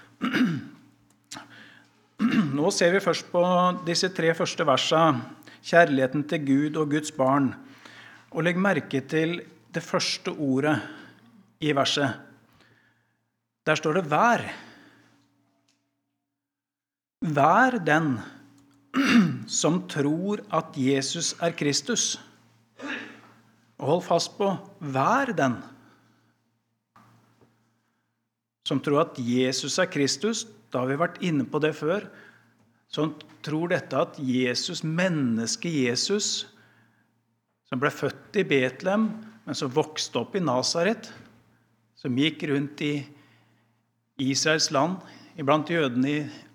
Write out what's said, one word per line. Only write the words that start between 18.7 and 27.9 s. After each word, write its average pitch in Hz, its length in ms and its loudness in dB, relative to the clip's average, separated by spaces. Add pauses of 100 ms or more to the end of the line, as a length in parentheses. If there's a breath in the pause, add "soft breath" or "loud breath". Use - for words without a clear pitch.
<clears throat> 175 560 4
som 170 400 0
tror 165 540 -2 (100)
at - 240 -4
Jesus 135 640 0
er 170 160 0
Kristus". - 640 -2 (1600 loud breath)
Og 131 80 -4
hold 175 180 2
fast 170 320 0
på 196 140 0 (280)
"vær 175 560 0
den" 127 220 0 (3000 soft breath)